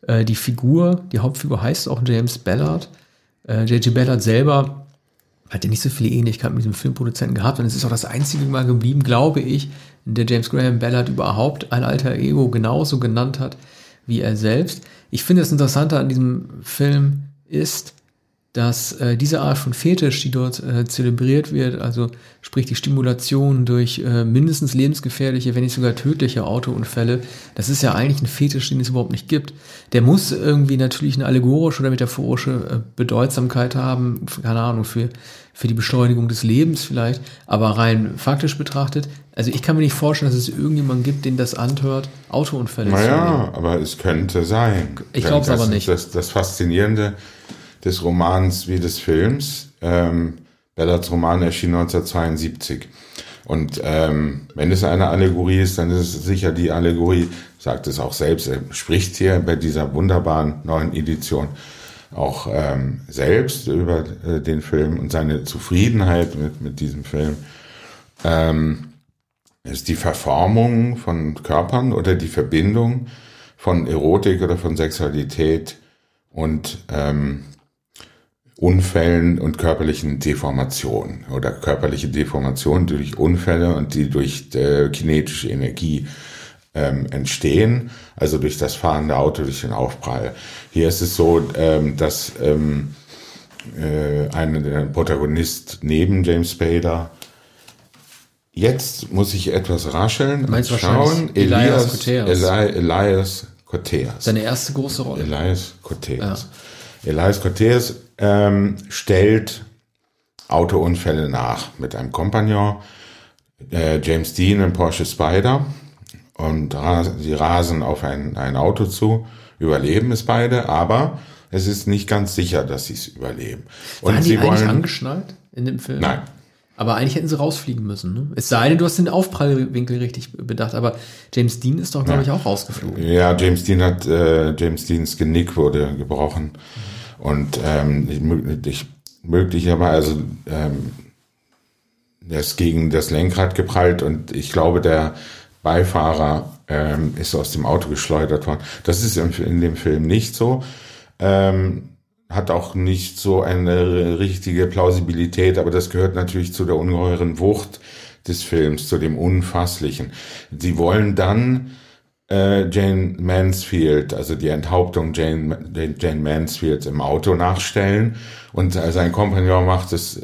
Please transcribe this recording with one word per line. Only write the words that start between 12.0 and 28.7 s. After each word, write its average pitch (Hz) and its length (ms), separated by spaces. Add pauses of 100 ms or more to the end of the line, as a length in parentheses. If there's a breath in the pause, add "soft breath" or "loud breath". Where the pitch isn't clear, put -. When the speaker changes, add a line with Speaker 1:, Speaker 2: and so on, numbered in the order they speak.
Speaker 1:
Ego 135 340
genauso 123 500
genannt 123 400
hat 131 160 (520 loud breath)
wie 113 140
er 110 140
selbst. 110 480 (280 loud breath)
Ich - 120
finde, 180 200
das - 80
Interessante 147 480
an 135 100
diesem 127 400 (140)
Film 143 600 (220)
ist, - 460 (600)
dass, 120 400
äh, 120 220
diese 147 260
Art 143 180
von 123 140
Fetisch, 160 500
die 131 80
dort, 127 320
äh, 120 200
zelebriert 127 680
wird, 127 260
also 120 300 (320 loud breath)
sprich - 240
die - 80
Stimulation 135 920
durch, 123 360
äh, 120 260
mindestens 143 480
lebensgefährliche, 131 800
wenn 123 80
nicht 127 140
sogar 123 180
tödliche 135 500
Autounfälle, 117 800 (320 loud breath)
das 107 160
ist 143 140
ja 127 100
eigentlich 143 300
ein 117 40
Fetisch, 139 420
den 135 100